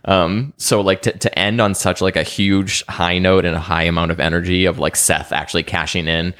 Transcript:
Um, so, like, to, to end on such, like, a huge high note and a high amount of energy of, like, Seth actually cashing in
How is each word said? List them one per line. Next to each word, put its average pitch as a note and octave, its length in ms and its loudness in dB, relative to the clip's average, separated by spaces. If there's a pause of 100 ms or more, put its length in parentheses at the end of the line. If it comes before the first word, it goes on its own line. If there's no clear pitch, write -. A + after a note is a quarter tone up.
Um, G2 500 2
so, - 240 0
like, F#2+ 220 0
to, A2+ 100 -2
to - 260 -4
end G#2 220 0
on G2+ 140 2
such, - 260 -2
like, F#2+ 160 2
a D#2 60 2
huge G2 640 0
high F2 320 0
note F#2 260 4
and E2 100 0
a D#2+ 60 -2
high E2 220 -2
amount E2+ 280 0
of E2+ 80 -2
energy F2 460 0
of, D#2+ 140 0
like, D2+ 180 -2
Seth - 340 -2
actually D2+ 320 -4
cashing D#2+ 460 -4
in E2 320 -2